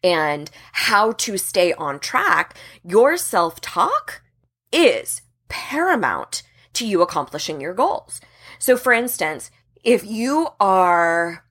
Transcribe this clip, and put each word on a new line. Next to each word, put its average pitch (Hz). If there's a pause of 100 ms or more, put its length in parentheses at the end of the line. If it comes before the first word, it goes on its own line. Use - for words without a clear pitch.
and 151 (220)
how 214
to 226
stay 180
on 143
track, - (280)
your 226
self-talk 208 (480)
is - (280)
paramount 233 (300)
to 240
you 190
accomplishing 151
your 156
goals. - (400)
So 254
for 247
instance, 226 (320)
if 226
you 254 (120)
are 170